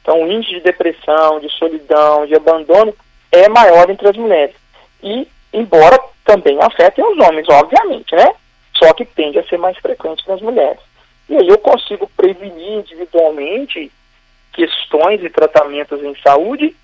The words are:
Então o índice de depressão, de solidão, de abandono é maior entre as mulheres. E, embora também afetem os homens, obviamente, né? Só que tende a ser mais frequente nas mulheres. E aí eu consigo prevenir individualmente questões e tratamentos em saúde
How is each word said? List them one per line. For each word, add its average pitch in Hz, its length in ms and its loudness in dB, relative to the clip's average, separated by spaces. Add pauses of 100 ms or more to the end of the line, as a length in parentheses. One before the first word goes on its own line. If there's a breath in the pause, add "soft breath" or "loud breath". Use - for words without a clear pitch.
Então 165 220 0
o 170 100 -4
índice 220 220 -8
de 175 60 -14
depressão, 156 760 -2
de 151 120 -14
solidão, 151 760 -2
de 147 80 -4
abandono 165 600 0 (360)
é 185 180 6
maior 190 420 4
entre 196 180 -2
as 202 80 0
mulheres. 196 380 -2 (480 soft breath)
E, 220 260 -10 (240)
embora 196 460 4 (260)
também 185 360 2
afetem 175 440 0
os 427 140 -2
homens, 160 300 0
obviamente, 202 640 0
né? 185 180 4 (420)
Só 160 180 4
que 160 120 -2
tende 151 340 -6
a 170 60 -4
ser - 140 -6
mais 180 200 -4
frequente - 500 -10
nas 190 120 -6
mulheres. 214 400 -4 (500)
E 311 60 -4
aí 190 120 2
eu 202 100 4
consigo - 580 -4
prevenir 190 560 -6
individualmente 170 1200 -6 (600)
questões 170 680 -4
e 170 80 -10
tratamentos 147 720 -2
em 143 140 -12
saúde 214 680 -2